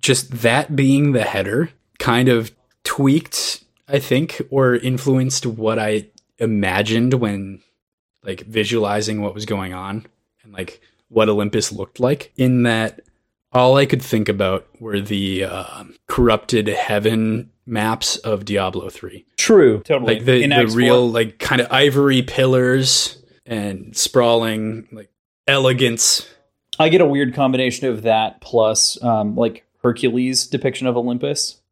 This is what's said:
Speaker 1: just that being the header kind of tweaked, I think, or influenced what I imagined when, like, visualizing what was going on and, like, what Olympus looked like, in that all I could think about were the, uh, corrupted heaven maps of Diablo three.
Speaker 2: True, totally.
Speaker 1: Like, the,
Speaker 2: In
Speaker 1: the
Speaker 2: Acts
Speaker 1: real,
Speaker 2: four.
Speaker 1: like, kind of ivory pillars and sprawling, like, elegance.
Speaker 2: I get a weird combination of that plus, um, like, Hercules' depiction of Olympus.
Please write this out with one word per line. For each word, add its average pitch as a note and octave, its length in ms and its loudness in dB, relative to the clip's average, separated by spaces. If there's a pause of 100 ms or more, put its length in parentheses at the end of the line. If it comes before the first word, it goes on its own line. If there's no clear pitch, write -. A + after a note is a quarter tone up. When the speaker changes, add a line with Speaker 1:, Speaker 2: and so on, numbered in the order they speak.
Speaker 1:
just - 300 -2 (100)
that C3 340 0
being C#3 360 2
the A#2 140 2
header G#2 440 -2 (300)
kind B2 280 2
of A2+ 240 2 (320)
tweaked, - 800 -2 (240)
I C#3 120 0
think, C3+ 500 -2
or C3 260 2
influenced C3 720 -2
what A2 320 -2
I G#2+ 300 -2 (320)
imagined A2 760 0
when, G2+ 460 -4 (640)
like, F#2+ 240 -10
visualizing G#2+ 760 -2
what G#2 140 -6
was G#2+ 100 -12
going F#2+ 300 -6
on G2 320 -10 (360)
and, G#2+ 100 -20
like, F#2 280 -12 (280)
what A2 200 4
Olympus G#2 420 -2
looked F#2+ 280 -14
like, B2 360 -2
in B2+ 280 2
that A2+ 380 -2 (520)
all B2+ 220 6
I C#3 100 4
could C#3 160 -2
think A2 280 -2
about F#2+ 360 -2 (140)
were G#2 220 -4
the, G2 420 -4
uh, F#2 400 -10 (240)
corrupted A2+ 600 0
heaven A2 800 -2 (160)
maps A2 500 -4
of G2+ 300 -6
Diablo F#2+ 440 -4
three. - 360 -18 (100)
Speaker 2:
True, C3 480 6
totally. B2+ 320 0
Speaker 1:
Like, A2+ 100 -6
the, B2+ 160 4
Speaker 2:
In C#3+ 100 2
Speaker 1:
the C#3+ 40 2
Speaker 2:
Acts A#2 180 2
Speaker 1:
real, A#2+ 340 4
Speaker 2:
four. A2+ 40 0
Speaker 1:
like, A2+ 260 -2
kind - 220 -2
of A#2+ 100 0
ivory C3+ 520 4
pillars C3 1000 0 (240)
and G#2 500 -10
sprawling, A2+ 1000 0
like, G#2+ 160 -20 (380)
elegance. C3 800 0 (520)
Speaker 2:
I D#3+ 100 4
get F#3 120 6
a E3+ 40 6
weird C#3 280 0
combination C3 540 -2
of A2 160 -4
that A2 380 0
plus, - 600 0
um, A2 320 0
like, A#2 300 -4 (180)
Hercules' B2+ 640 0
depiction C3 400 -4
of A#2+ 80 0
Olympus. B2 640 -4 (120)